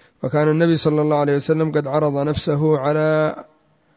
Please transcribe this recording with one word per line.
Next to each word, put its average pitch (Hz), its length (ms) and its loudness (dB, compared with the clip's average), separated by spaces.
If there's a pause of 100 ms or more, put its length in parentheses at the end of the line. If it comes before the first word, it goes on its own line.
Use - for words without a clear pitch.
(240)
وكان 151 240 0
النبي 160 300 2
صلى 151 240 0
الله 151 160 0
عليه 143 180 0
وسلم 156 360 -2
قد 147 160 -2
عرض 147 300 0
نفسه 151 640 0
على 156 560 0 (600)